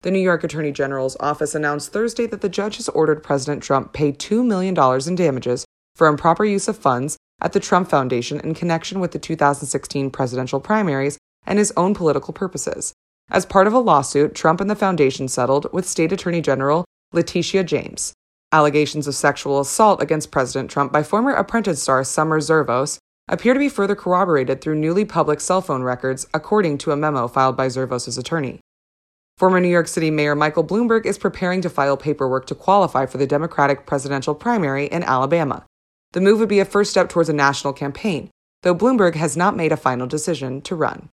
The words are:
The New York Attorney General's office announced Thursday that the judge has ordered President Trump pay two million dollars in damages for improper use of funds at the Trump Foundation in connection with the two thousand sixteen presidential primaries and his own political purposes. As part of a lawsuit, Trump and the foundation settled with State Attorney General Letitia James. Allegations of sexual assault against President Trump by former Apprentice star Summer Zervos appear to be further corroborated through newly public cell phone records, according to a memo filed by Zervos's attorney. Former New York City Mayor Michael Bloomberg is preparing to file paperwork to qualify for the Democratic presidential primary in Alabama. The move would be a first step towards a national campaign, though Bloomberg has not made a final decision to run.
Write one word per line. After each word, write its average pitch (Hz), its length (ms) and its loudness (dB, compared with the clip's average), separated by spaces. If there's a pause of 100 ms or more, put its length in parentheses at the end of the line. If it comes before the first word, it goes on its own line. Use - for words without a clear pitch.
The 180 80 -2
New 190 100 2
York 175 220 2
Attorney 151 300 -4
General's 135 480 -4
office 147 340 -2
announced 147 380 -4
Thursday 226 340 -2
that 220 140 -8
the 202 80 -2
judge 202 300 -4
has 233 100 -8
ordered 151 340 2
President 139 400 -2
Trump - 300 -2
pay 147 180 0
two 214 320 -2
million 190 300 0
dollars 135 340 2
in 180 100 -2
damages 127 500 0 (300)
for 165 100 6
improper 165 380 2
use 202 240 0
of 208 100 -6
funds 131 380 -2 (260)
at 170 100 -2
the - 80 0
Trump 180 300 0
Foundation 131 500 0
in 156 140 -4
connection 170 460 -2
with 175 100 -2
the 160 80 -8
two - 160 -6
thousand 143 320 2
sixteen 139 420 -4
presidential 127 520 -4
primaries 147 580 -2 (260)
and 202 140 0
his 202 180 2
own 185 180 2
political 147 380 0
purposes. - 600 -8 (360)
As 185 160 0
part 196 220 4
of 214 60 2
a 247 80 4
lawsuit, 147 540 2
Trump 170 260 0
and 202 100 -2
the 208 60 -2
foundation 151 500 0
settled 131 460 0
with 180 160 -4
State 165 240 0
Attorney 175 280 -4
General 143 440 0 (280)
Letitia 170 520 0
James. - 480 -6 (400)
Allegations 151 560 2
of 139 80 -6
sexual 143 440 0
assault 196 400 4
against 151 300 -2
President 131 400 -2
Trump 143 220 -2
by 151 100 2
former 233 300 0
Apprentice 202 500 -2
star 131 220 2
Summer 156 360 0
Zervos 139 580 0 (300)
appear 220 240 2
to 269 80 2
be 285 80 2
further 202 280 -2
corroborated 160 640 0
through 156 160 -2
newly 170 280 0
public 151 360 0
cell 185 200 0
phone 139 220 -4
records, 127 500 -4
according 160 460 0
to 156 140 -2
a 143 40 0
memo 147 300 0
filed 131 300 2
by 131 100 0
Zervos's 123 500 -4
attorney. 131 440 -6 (760)
Former 185 240 4
New 180 80 2
York 170 200 2
City 160 220 0
Mayor 147 260 2
Michael 151 280 0
Bloomberg 220 400 0
is 208 140 -2
preparing 180 440 -2
to 175 60 -2
file 139 280 0
paperwork 135 500 -2
to - 80 -6
qualify 180 520 2
for - 120 -10
the 139 80 2
Democratic 143 600 0
presidential 139 480 -2
primary 151 520 -2
in 170 160 -4
Alabama. 135 640 0 (480)
The 180 80 -2
move 208 200 6
would 220 80 2
be 202 100 4
a 196 60 4
first 202 260 0
step 185 180 2
towards 165 200 2
a 160 40 0
national 139 400 0
campaign, 143 580 -6 (320)
though 180 120 4
Bloomberg 202 400 4
has 156 220 -2
not 180 200 2
made 160 140 0
a 156 60 2
final 127 320 -2
decision 139 540 -4
to - 120 -6
run. - 380 -4